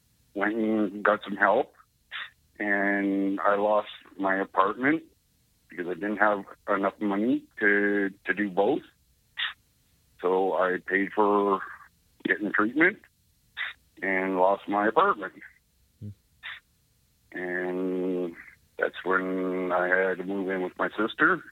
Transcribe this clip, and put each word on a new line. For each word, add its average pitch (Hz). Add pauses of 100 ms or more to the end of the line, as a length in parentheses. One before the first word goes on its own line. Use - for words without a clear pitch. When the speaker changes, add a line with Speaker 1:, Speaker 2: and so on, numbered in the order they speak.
(340)
Speaker 1:
went 104
and 107
got 104
some 98
help, 101 (880)
and 98
I 101
lost 104 (280)
my 95
apartment 107 (640)
because 87
I 90
didn't 98
have 104 (240)
enough 98
money 107 (160)
to, 101 (160)
to 95
do 101
both. 104 (1400)
So 92
I 90 (100)
paid 95
for 101 (640)
getting 95
treatment 143 (1000)
and 95
lost 95
my 104
apartment. 113 (640)
Speaker 2:
Hmm. 104 (1200)
Speaker 1:
And 90 (420)
that's -
when 92
I 90
had 92
to 92
move 95
in 95
with 90
my 92
sister. 156